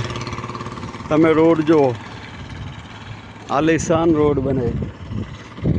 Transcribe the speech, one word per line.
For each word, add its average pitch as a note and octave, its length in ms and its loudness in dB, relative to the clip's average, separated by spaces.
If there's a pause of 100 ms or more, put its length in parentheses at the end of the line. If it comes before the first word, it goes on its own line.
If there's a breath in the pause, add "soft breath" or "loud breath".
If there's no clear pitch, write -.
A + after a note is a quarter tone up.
(1080)
તમે D#3+ 240 6
રોડ D#3+ 280 6
જુઓ, D3 340 4 (1500)
આલિશાન D#3+ 640 2
રોડ D3 260 4
બને C3 320 0 (1080)